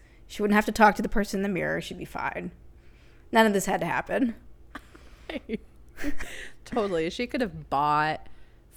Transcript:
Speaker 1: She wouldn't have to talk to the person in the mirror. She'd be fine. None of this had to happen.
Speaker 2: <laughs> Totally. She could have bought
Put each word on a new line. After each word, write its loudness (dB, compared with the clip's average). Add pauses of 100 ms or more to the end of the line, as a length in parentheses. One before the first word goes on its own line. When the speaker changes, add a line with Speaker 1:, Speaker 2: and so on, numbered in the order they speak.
(260)
Speaker 1:
She -8
wouldn't 4
have 6
to -2
talk 8
to -2
the -2
person 0
in 0
the -2
mirror. -2
She'd -10
be -12
fine. -6 (800)
None 8
of 2
this 0
had 0
to -2
happen. 0 (920)
Speaker 2:
<laughs> -8 (1080)
Totally. 0
She -4
could -4
have -6
bought 2 (500)